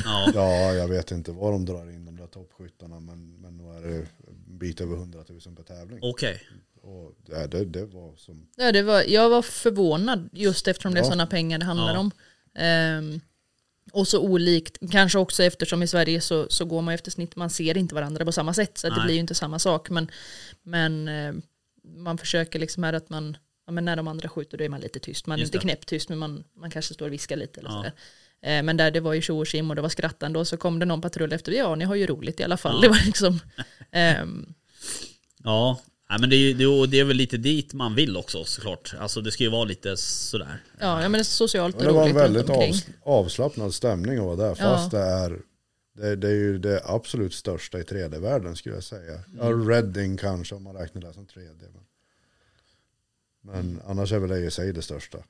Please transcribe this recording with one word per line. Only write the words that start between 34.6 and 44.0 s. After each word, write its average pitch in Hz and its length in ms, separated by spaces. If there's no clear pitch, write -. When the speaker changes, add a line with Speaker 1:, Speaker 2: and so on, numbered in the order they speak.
Speaker 1:
Ja. 117 360
Nej, 101 120
men 127 100
det 135 60
är - 20
ju, 135 160
det, 131 120
och 139 220
det 139 120
är 147 40
väl 139 120
lite 127 200
dit 143 360
man 123 220
vill 123 220
också 82 280
såklart. - 540
Alltså 107 220
det 110 100
ska 120 140
ju 113 60
vara 113 140
lite 98 320
sådär. - 640
Speaker 3:
Ja, 170 220
ja, 180 60
men 202 40
det 214 60
är 220 60
socialt 190 520
och - 60
Speaker 2:
Men 151 60
det 151 60
var 156 140
en 143 60
Speaker 3:
roligt 147 80
runt 117 140
Speaker 2:
väldigt 123 140
Speaker 3:
omkring. 135 220
Speaker 2:
avs-, 190 140
avslappnad 113 720
stämning 113 440